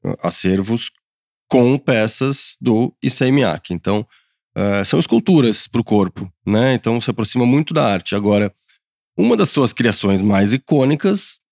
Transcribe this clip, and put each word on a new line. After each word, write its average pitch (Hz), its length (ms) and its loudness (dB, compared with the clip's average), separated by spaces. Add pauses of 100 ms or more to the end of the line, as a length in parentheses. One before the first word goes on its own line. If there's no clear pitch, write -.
ah, 90 240 -6
acervos 98 640 -4 (580)
com 127 300 4
peças 131 800 -2
do 123 420 0
Issei 131 300 0
Miyake. 104 400 0
Então, 101 340 -4 (480)
eh, 101 300 -2
são 151 160 0
esculturas 160 680 2
pro 113 160 -2
corpo, 98 480 0 (160)
né? 120 280 2
Então, 117 260 -2
se 120 100 -4
aproxima 120 360 -2
muito 147 260 0
da 147 140 2
arte. 98 280 -2
Agora, 104 380 0 (640)
uma 226 200 2
das 190 120 2
suas 127 240 0
criações 98 480 0
mais 101 320 2
icônicas 143 880 -2 (120)